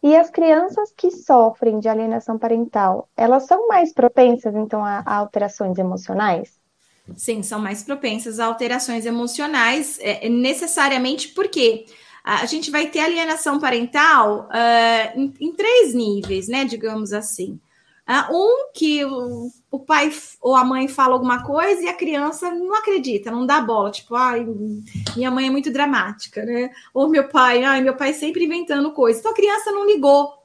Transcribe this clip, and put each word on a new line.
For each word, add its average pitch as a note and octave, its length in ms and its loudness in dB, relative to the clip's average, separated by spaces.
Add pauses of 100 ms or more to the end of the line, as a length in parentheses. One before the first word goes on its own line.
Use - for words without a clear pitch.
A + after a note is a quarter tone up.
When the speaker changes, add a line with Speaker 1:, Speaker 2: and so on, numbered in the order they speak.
Speaker 1:
E D4 140 8
as E4 140 6
crianças E4+ 640 2
que F4+ 140 0
sofrem A3+ 680 4
de G#3+ 100 -2
alienação A3 500 -2
parental, A3+ 760 0
elas B3+ 300 4
são A4 240 2
mais F4 240 4
propensas, B3 600 4
então, G#3+ 280 -4
a, G3+ 220 -4
a G#3 120 -2
alterações G3+ 600 -4
emocionais? F#3 800 -4 (560)
Speaker 2:
Sim, A3 280 -8
são G#3+ 160 -8
mais G#3 240 -8
propensas A#3 580 -8
a A#3 60 -2
alterações A#3 580 -4
emocionais, B3 960 -2
é, G#3 260 -6
é - 40 -2
necessariamente C#4 1000 -2
porque B3 560 0 (400)
a, G3+ 160 -2
a A#3+ 60 -4
gente D4+ 240 -6
vai D4+ 160 -2
ter D4+ 140 -4
alienação D#4+ 600 -2
parental, B3 920 2
ah, A#3 640 2
em, C4+ 240 -4
em D#4+ 140 -6
três G#4 400 4
níveis, G3+ 560 -4
né, C4 160 -2
digamos A3 480 -6
assim. G#3 480 -8 (460)
Ah, C4+ 240 0
um A4+ 440 2
que D4+ 280 0
o, B3 480 -8 (200)
o C#4 80 -6
pai D4 300 0
f-, - 340 -12
ou B3+ 120 2
a B3+ 80 6
mãe C4 240 0
fala C4 280 2
alguma B3 280 -2
coisa F4 380 0
e F4 80 -4
a F4+ 60 -6
criança D#4 560 -4
não F4+ 240 -4
acredita, C4+ 560 -2
não B3 160 -4
dá C#4+ 160 2
bola, G#3+ 280 -2
tipo, - 240 -14
"Ai, A#3+ 320 0 (720)
minha B3+ 140 -2
mãe C4 160 -2
é C4 40 -2
muito C#4 200 -2
dramática", A#3 720 -4
né? A#3+ 260 -6 (220)
Ou C#4 160 2
meu C#4 220 2
pai, B3 340 4
"Ai, C4+ 160 2
meu C4 160 0
pai C#4+ 160 -2
sempre E4+ 320 -2
inventando D4+ 480 -2
coisa". A#3 280 2
Então A4 120 -2
a - 20 -4
criança G#4 380 2
não G4+ 140 -2
ligou C#4+ 480 4 (100)